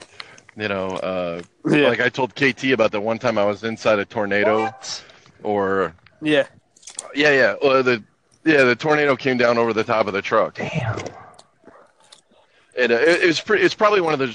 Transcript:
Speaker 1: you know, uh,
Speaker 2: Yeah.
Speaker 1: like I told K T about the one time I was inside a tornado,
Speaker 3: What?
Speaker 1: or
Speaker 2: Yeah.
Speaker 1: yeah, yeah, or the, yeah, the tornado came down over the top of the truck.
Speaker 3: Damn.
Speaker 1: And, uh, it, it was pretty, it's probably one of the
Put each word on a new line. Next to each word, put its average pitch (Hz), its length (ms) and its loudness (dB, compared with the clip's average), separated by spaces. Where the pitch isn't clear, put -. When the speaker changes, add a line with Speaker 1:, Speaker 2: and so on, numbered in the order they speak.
Speaker 1:
you 107 100 -6
know, 95 200 -4
uh, 87 440 -6
Speaker 2:
Yeah. 147 180 2
Speaker 1:
like 117 140 0
I 123 80 0
told 127 260 -6
K 139 160 0
T 131 220 -2
about 110 180 2
the 107 80 -4
one 110 200 -4
time 117 180 -2
I 101 80 2
was 101 180 -4
inside 113 360 0
a 98 60 -4
tornado, 104 580 0
Speaker 3:
What? - 420 -10
Speaker 1:
or 95 520 -2
Speaker 2:
Yeah. 151 260 0
Speaker 1:
yeah, 147 160 2
yeah, 123 300 4
or 131 200 4
the, 123 220 0
yeah, 151 220 4
the 120 100 4
tornado 147 400 0
came 127 220 -2
down 120 200 2
over 117 140 2
the 107 140 -2
top 110 220 0
of 104 60 -4
the 98 80 -2
truck. 98 340 0
Speaker 3:
Damn. 113 440 -6
Speaker 1:
And, 123 160 2
uh, - 20 4
it, 165 280 2
it 180 40 4
was 156 140 0
pretty, 196 220 0
it's 175 100 2
probably 208 260 2
one 160 140 0
of 143 60 -2
the 127 160 -4